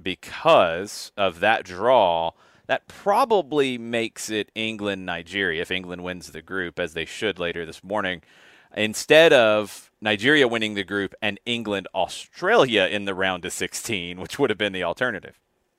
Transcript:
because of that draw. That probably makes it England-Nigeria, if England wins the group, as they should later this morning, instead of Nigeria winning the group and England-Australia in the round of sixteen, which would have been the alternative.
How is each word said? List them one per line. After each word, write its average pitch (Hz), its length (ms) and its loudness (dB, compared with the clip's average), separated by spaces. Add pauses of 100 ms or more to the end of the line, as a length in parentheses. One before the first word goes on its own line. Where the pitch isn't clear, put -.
because 92 1160 0
of 90 240 -2
that 104 240 2
draw. 90 680 2 (340)
That - 200 -2
probably 160 920 0
makes 117 520 -6
it 107 240 -4
England-Nigeria, 95 1080 -4
if 82 80 -8
England 90 340 -6
wins 87 260 -10
the 82 120 -14
group, 87 360 -8
as 87 140 -4
they 82 140 -6
should 95 320 -6
later 85 280 -6
this - 160 -18
morning, 92 400 -4 (540)
instead 151 560 4
of 107 580 2 (100)
Nigeria 117 460 4
winning 110 280 -2
the 101 100 -2
group 98 380 -4
and 104 240 -4
England-Australia 117 1400 0
in 101 140 -2
the 98 100 -4
round 92 300 -2
of 87 80 -6
sixteen, 90 680 -8
which - 180 -10
would 135 120 2
have 95 80 -4
been 104 140 -2
the 92 120 -4
alternative. 87 540 -4 (400)